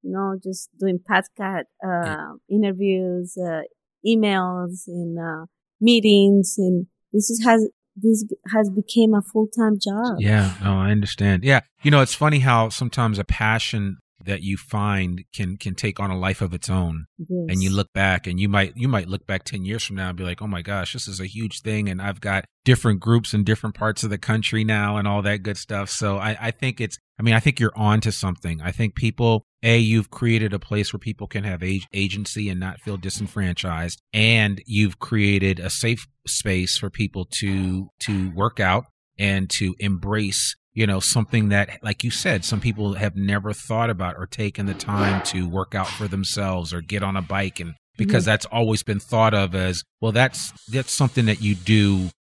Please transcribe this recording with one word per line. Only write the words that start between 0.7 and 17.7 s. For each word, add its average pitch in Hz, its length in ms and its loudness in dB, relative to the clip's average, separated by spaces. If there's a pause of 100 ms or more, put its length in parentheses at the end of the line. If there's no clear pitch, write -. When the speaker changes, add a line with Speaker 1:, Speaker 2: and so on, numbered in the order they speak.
Speaker 1:
doing 185 200 0 (100)
podcast, 190 540 -2 (200)
uh, 175 220 -2
Speaker 2:
Yeah. 151 260 -6 (180)
Speaker 1:
interviews, 185 880 0
uh, 165 240 -4 (440)
emails, 185 840 0
and, 170 320 -6
uh, 165 260 -8 (360)
meetings, 202 760 6
and 185 300 2 (260)
this 208 160 2
is, 226 160 -2
has, 226 220 6 (280)
this 214 280 4 (300)
has 214 160 4
became 220 440 4
a 208 80 4
full-time 220 640 0
job. 214 360 -2
Speaker 2:
Yeah, 101 340 4 (100)
no, 98 140 2
I 95 140 2
understand. 101 520 2
Yeah, 135 180 4 (220)
you 147 80 6
know, 143 100 8
it's - 140 0
funny 151 240 2
how 117 300 4
sometimes 113 500 -2
a 98 60 -4
passion 110 720 0 (260)
that 98 180 -4
you 98 160 -4
find 95 680 -2 (100)
can, 98 240 -6
can 95 160 -6
take 101 260 -4
on 101 120 -2
a 92 60 -2
life 92 240 -2
of 87 120 -4
its - 160 -8
own. 85 360 -2 (120)
Speaker 1:
Yes. 160 120 -14 (200)
Speaker 2:
And 92 140 2
you 95 60 2
look 98 240 -2